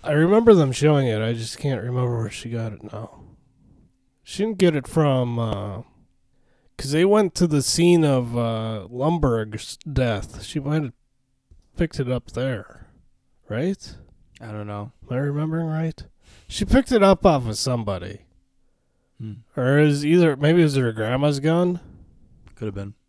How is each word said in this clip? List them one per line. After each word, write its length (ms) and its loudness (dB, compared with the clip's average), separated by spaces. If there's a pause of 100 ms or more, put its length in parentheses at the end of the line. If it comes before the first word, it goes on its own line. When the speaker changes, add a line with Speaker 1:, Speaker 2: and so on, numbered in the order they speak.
Speaker 1:
I 100 -6
remember 400 6
them 180 6
showing 360 2
it. 140 0
I 120 -2
just 240 -8
can't 240 -4
remember 360 -4
where 120 -4
she 200 -12
got 240 -8
it 180 -18
now. 280 -14 (1040)
She 200 -6
didn't 140 -4
get 180 4
it 120 -4
from, 520 0
uh, 420 -6 (960)
'cause 140 -8
they 140 2
went 300 2
to 120 2
the 140 2
scene 420 4
of, 340 0
uh, 520 -4
Lumberg's 880 -2
death. 680 -4
She 160 -8
might 240 -2
have 100 -8 (840)
picked 220 -4
it 100 -4
up 220 -6
there, 560 -8 (600)
right? 460 -6 (440)
Speaker 2:
I 120 -16
don't 160 -10
know. 240 -10 (180)
Speaker 1:
Am 60 -6
I 40 -2
remembering 480 -4
right? 360 -6 (440)
She 180 -4
picked 260 4
it 120 4
up 220 6
off 220 4
of 100 -6
somebody. 640 -6 (1000)
Speaker 2:
Hmm. 140 -10 (220)
Speaker 1:
Or 220 2
is 280 4
either, 300 4
maybe 260 4
it 20 6
was 120 2
her 160 2
grandma's 480 0
gun? 400 0 (760)
Speaker 2:
Could 100 -12
have 100 -8
been. 200 -12 (140)